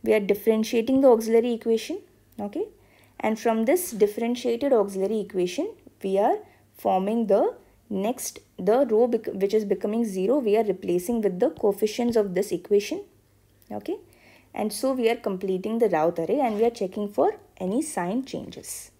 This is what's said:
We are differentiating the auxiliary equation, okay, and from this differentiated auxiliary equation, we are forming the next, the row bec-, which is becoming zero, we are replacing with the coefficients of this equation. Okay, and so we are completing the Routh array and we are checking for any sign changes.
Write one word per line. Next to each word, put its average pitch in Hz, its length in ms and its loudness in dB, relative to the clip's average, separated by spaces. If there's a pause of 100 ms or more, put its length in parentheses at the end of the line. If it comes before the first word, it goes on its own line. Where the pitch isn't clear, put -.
We 220 100 2
are 214 80 6
differentiating 220 800 2
the 269 80 8
auxiliary 226 460 4
equation, 226 460 -2 (380)
okay, 220 280 -6 (520)
and 220 200 -2
from 226 260 0
this 311 260 2
differentiated 233 800 0
auxiliary 196 480 0
equation, 190 540 -4 (280)
we 190 160 0
are 285 200 2 (380)
forming 202 500 0
the 247 280 4 (340)
next, 208 520 -4 (180)
the 226 280 4
row 226 200 4
bec-, 233 280 -2
which 202 200 0
is 214 100 2
becoming 208 400 -2
zero, 202 340 0
we 214 180 2
are 226 80 2
replacing 185 580 -2
with 185 180 0
the 277 100 2
coefficients 220 640 -2
of 202 180 0
this 190 180 -2
equation. 208 520 -2 (680)
Okay, 214 260 -8 (580)
and 214 180 -4
so 269 200 -2
we 247 180 0
are 233 60 0
completing 196 640 -4
the 233 100 4
Routh 170 300 2
array 190 220 0
and 226 160 0
we 220 80 2
are 233 60 4
checking 208 380 -6
for 311 280 0 (220)
any 196 240 -2
sign 208 420 -4
changes. - 760 -12